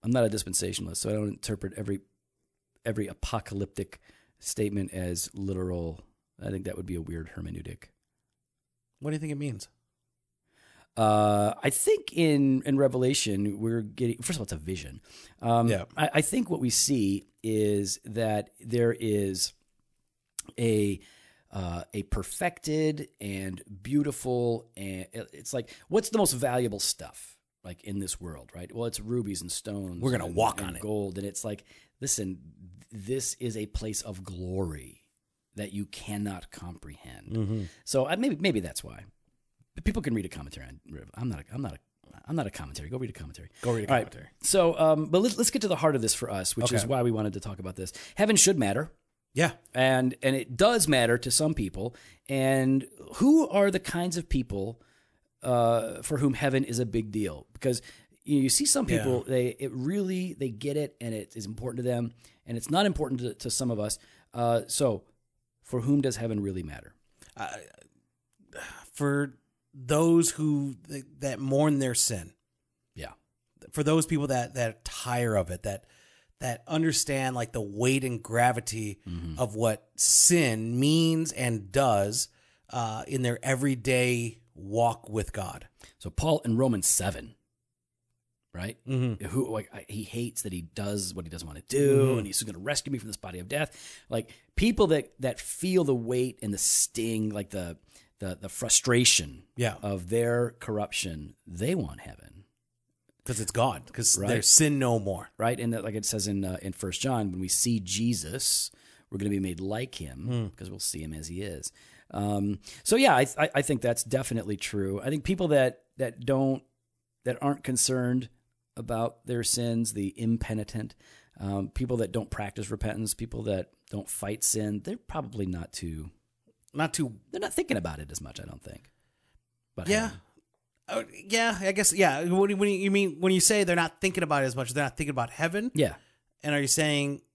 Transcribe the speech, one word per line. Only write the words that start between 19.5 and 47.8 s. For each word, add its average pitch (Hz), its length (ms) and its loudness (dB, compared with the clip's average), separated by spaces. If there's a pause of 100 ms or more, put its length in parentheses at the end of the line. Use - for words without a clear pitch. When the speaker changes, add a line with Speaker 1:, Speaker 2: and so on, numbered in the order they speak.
Speaker 1:
a, 107 420 2 (520)
uh, 87 300 -4 (100)
a 104 120 -4
perfected 156 1040 -2 (120)
and 95 420 -6 (200)
beautiful, 123 920 0
and 95 360 -8
it, 113 220 -12
it's - 180 -12
like, 123 180 -6 (180)
what's 214 220 0
the 226 80 2
most 202 140 4
valuable 123 480 0
stuff, - 560 -8 (260)
like, 90 220 -14
in 101 140 -6
this 95 200 -6
world, 80 360 -14
right? 90 200 -14
Well, 117 120 -4
it's 113 140 -6
rubies 104 420 -4
and 87 100 -10
stones 95 480 -8
Speaker 2:
We're 127 120 0
gonna 113 140 -2
Speaker 1:
and, 87 80 -8
Speaker 2:
walk 107 260 2
Speaker 1:
and 95 100 -6
Speaker 2:
on 85 60 -10
it. - 60 -14
Speaker 1:
gold, 101 360 -4
and 98 80 -6
it's - 180 -8
like, 104 200 -8 (360)
listen, 101 380 -4 (520)
this 117 440 -6
is 117 240 -6
a 107 80 -4
place 107 340 -6
of 95 240 -10
glory 90 800 -6 (540)
that 104 180 -8
you 101 120 -4
cannot 104 640 -8
comprehend. 85 840 -16
Speaker 2:
Mm-hmm. 110 300 -2 (220)
Speaker 1:
So 131 220 0
I, 165 100 0
maybe, 233 240 0
maybe 165 200 2
that's 80 220 -8
why. 58 220 -16 (720)
But 165 100 -12
people 208 160 0
can 135 140 -2
read 104 100 -2
a 90 40 -8
commentary 71 400 -14
on 67 120 -20 (100)
Rev-, 73 240 -14
I'm 123 140 -6
not 85 120 -6
a, - 120 -16
I'm 123 100 -8
not 95 120 -8
a, - 40 -18 (480)
I'm 151 100 -6
not 139 100 -2
a 95 40 -6
commentary. 73 380 -12
Go 127 100 -8
read 123 120 -6
a - 40 -12
commentary. 85 360 -14 (120)
Speaker 2:
Go 120 120 0
read 110 100 -2
a 104 40 -8
Speaker 1:
All 135 60 4
right. 117 160 4
Speaker 2:
commentary. - 200 -18 (120)
Speaker 1:
So, 175 360 4
um, 156 280 6
but 175 140 6
let's, 220 160 4
let's 233 140 4
get 233 120 -2
to 214 60 0
the 175 80 2
heart 156 200 4
of 117 60 2
this 110 120 2
for 117 160 -6
us, 95 260 -2
which 117 160 2
is 110 120 2
Speaker 2:
Okay. 117 40 -4
Speaker 1:
why 127 140 2
we 120 80 4
wanted 107 240 0
to 101 60 -6
talk 98 180 -10
about 92 180 -8
this. 95 160 -8 (220)